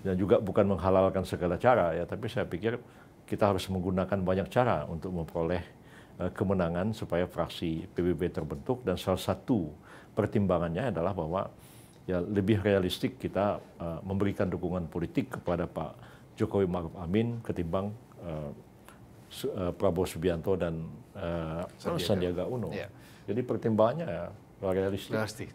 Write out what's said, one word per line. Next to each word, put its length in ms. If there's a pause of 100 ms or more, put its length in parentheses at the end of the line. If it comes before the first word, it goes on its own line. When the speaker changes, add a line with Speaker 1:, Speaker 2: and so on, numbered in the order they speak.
Speaker 1:
Dan 140
juga 220
bukan 280
menghalalkan 580
segala 340
cara, 340
ya, 120
tapi 240
saya 160
pikir 320 (480)
kita 240
harus 200
menggunakan 500
banyak 300
cara 380
untuk 280
memperoleh, 500 (540)
eh, 120
kemenangan 640
supaya 340
fraksi 600
P 160
B 120
B 160
terbentuk. 520
Dan 140
salah 260
satu 460 (460)
pertimbangannya 760
adalah 220
bahwa, 400 (520)
ya, 160
lebih 400
realistik 580
kita, 420 (160)
eh, 260
memberikan 460
dukungan 400
politik 500
kepada 280
Pak 300 (380)
Jokowi 320
Maruf 300
Amin 440
ketimbang, 520 (280)
eh, 320 (800)
Su-, 200
eh, 220
Prabowo 320
Subianto 560
dan, 240 (300)
eh, 500 (140)
Speaker 2:
Sandiaga. 260
Speaker 1:
Sandiaga 420
Uno. 220
Speaker 2:
Iya. 240 (320)
Speaker 1:
Jadi 180
pertimbangannya, 600
ya, 240 (320)
realistik. 560
Speaker 2:
Realistik. 400